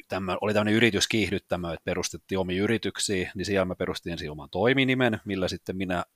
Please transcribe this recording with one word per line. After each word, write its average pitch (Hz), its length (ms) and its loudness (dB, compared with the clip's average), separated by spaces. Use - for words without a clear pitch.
tämmö-, 92 340 -2
oli 104 120 0
tämmönen 104 200 4
yrityskiihdyttämö, 95 1000 2
että 78 100 -10
perustettiin 90 560 -4
omia 92 240 0
yrityksiä, 101 720 -2
niin 92 100 -6
siellä 95 200 2
mä 90 100 -4
perustin 85 360 -4
ensin 85 200 -8
oman 147 180 -12
toiminimen, 127 760 2
millä 95 220 0
sitten 92 300 -6
minä 92 280 -2